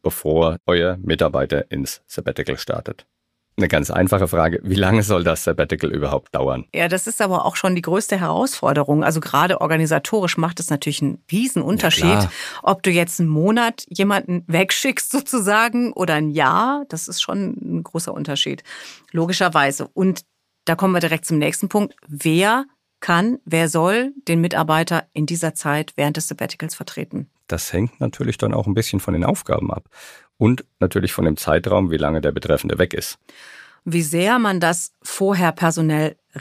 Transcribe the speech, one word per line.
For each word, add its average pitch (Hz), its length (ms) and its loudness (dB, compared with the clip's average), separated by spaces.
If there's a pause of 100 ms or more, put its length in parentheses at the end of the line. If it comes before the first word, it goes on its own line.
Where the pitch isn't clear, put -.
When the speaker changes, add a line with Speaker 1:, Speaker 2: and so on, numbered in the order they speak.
Speaker 1:
bevor 80 540 2 (100)
euer 90 320 2
Mitarbeiter 73 720 0
ins - 360 -6
Sabbatical - 520 -6
startet. - 480 -8 (520)
Eine 101 80 2
ganz 76 240 0
einfache 92 380 2
Frage, 82 340 2
wie 95 140 -2
lange 101 260 4
soll 98 220 2
das 82 180 0
Sabbatical 80 480 0
überhaupt 71 420 -4
dauern? 65 400 -2
Speaker 2:
Ja, 170 140 0
das 180 220 -4
ist 226 120 -4
aber 190 240 0
auch 170 120 -2
schon 185 180 0
die 175 80 -2
größte 190 380 -2
Herausforderung. 156 800 0
Also 160 160 2
gerade 160 420 2
organisatorisch 160 760 0
macht 170 240 -2
es 170 100 -6
natürlich 147 320 -4
einen - 280 -4
Riesenunterschied, 185 760 0
Speaker 1:
Ja, 101 140 6
klar. 95 140 0 (300)
Speaker 2:
ob 190 220 2
du 190 60 2
jetzt 170 280 2
einen 170 100 2
Monat 220 600 2
jemanden 185 580 0
wegschickst 190 640 0
sozusagen 233 840 0
oder 170 220 0
ein 151 160 0
Jahr. 185 580 2
Das 160 200 -8
ist - 120 -6
schon 196 400 -4
ein 170 220 -4
großer - 320 -6
Unterschied, 143 480 -4 (480)
logischerweise. 165 800 2
Und 185 320 0 (440)
da 165 120 0
kommen 190 180 2
wir 175 60 2
direkt 165 240 -2
zum 160 140 0
nächsten 151 300 -2
Punkt. 208 280 -2 (100)
Wer 175 580 2 (360)
kann, 190 440 2
wer 165 240 2
soll 196 440 2 (160)
den 165 120 4
Mitarbeiter 165 720 0
in 151 140 -2
dieser 165 280 -4
Zeit 151 420 -4
während 147 200 0
des 156 120 -6
Sabbaticals - 480 -10
vertreten? - 520 -10 (200)
Speaker 1:
Das - 240 -6
hängt 104 280 -2
natürlich 120 380 -2
dann 110 160 0
auch 107 140 -2
ein 98 60 0
bisschen 98 260 -2
von 92 140 -2
den 85 100 0
Aufgaben - 480 -2
ab - 160 -8 (500)
und 120 260 4 (140)
natürlich 92 340 0
von 95 120 0
dem 78 120 2
Zeitraum, 92 540 2
wie 80 60 2
lange 76 240 0
der 73 120 0
Betreffende 71 460 0
weg 87 160 0
ist. - 240 -8 (680)
Speaker 2:
Wie 170 180 0
sehr 175 360 0
man 196 220 0
das 170 320 0 (100)
vorher 185 500 2
personell 160 640 0 (240)